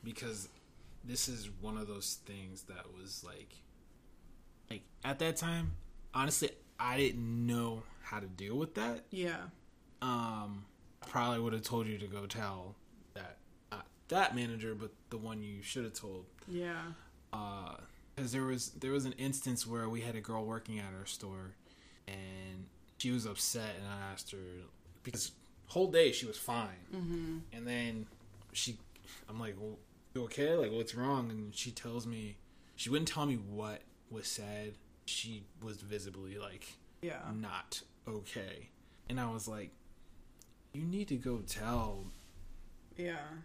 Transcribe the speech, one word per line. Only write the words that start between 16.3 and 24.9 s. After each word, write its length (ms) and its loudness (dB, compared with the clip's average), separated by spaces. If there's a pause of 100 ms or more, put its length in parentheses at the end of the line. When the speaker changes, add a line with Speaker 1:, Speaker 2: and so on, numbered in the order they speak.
Speaker 2:
Yeah. 340 0 (520)
Speaker 1:
Uh, 440 -4 (380)
'cause 160 0
there 140 4
was, 260 2
there 200 0
was 140 4
an 80 0
instance 520 2
where 240 0
we 120 0
had 140 0
a 60 -2
girl 240 0
working 340 -2
at 140 -4
our 120 -6
store, 500 -6 (520)
and 580 -6 (320)
she 140 2
was 140 4
upset, 520 2
and 100 -4
I 240 -4
asked 200 -8
her, 60 -6 (680)